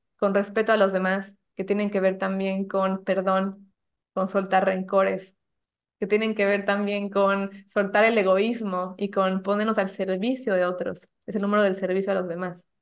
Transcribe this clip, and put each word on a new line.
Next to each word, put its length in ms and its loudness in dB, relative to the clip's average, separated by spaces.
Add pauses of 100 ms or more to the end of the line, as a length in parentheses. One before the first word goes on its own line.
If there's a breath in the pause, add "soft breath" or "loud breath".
(180)
con 160 0
respeto 380 0
a 60 4
los 160 4
demás, 420 -2 (200)
que 80 -8
tienen 260 0
que 100 -2
ver 180 2
también 500 -2
con 360 -2
perdón, 680 -2 (420)
con 140 -2
soltar 380 0
rencores, 680 0 (680)
que 80 -4
tienen 280 0
que 100 2
ver 200 2
también 440 -2
con 420 2 (220 loud breath)
soltar 320 2
el 120 4
egoísmo 800 0
y 140 -4
con 320 0
ponernos 340 0
al 120 0
servicio 640 -2
de 120 2
otros. 420 -6 (180)
Es 100 -10
el 60 -2
número 220 2
del 120 2
servicio 360 -2
a 40 0
los 120 -2
demás. 380 -8 (160)